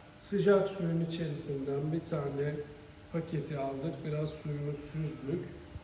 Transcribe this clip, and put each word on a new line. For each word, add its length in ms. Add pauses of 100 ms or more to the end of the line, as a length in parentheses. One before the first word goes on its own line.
(200)
Sıcak 480
suyun 420
içerisinden 840
bir 80
tane 540 (580)
paketi 460
aldık. 360 (120)
Biraz 240
suyunu 420
süzdük. 720 (400)